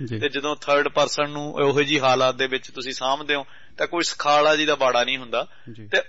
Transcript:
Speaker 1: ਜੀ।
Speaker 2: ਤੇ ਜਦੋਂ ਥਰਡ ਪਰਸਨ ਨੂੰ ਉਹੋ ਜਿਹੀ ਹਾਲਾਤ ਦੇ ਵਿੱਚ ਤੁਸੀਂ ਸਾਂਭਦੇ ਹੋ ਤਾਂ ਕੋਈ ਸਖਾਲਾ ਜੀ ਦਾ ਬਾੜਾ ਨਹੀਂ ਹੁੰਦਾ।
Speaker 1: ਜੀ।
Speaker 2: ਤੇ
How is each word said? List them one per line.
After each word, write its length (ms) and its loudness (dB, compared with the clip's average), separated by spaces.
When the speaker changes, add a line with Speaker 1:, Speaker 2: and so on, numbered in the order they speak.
Speaker 1:
ਜੀ। 140 -6
Speaker 2:
ਤੇ 100 0
ਜਦੋਂ 280 -4
ਥਰਡ 320 2
ਪਰਸਨ 420 0
ਨੂੰ 220 -8
ਉਹੋ 300 2
ਜਿਹੀ 180 0
ਹਾਲਾਤ 340 4
ਦੇ 120 -2
ਵਿੱਚ 240 -6
ਤੁਸੀਂ 220 -10
ਸਾਂਭਦੇ 420 -2
ਹੋ 120 -4
ਤਾਂ 80 -2
ਕੋਈ 160 -2
ਸਖਾਲਾ 540 4
ਜੀ 80 0
ਦਾ 100 2
ਬਾੜਾ 300 2
ਨਹੀਂ 140 -2
ਹੁੰਦਾ। 280 -4
Speaker 1:
ਜੀ। 160 -16
Speaker 2:
ਤੇ 100 0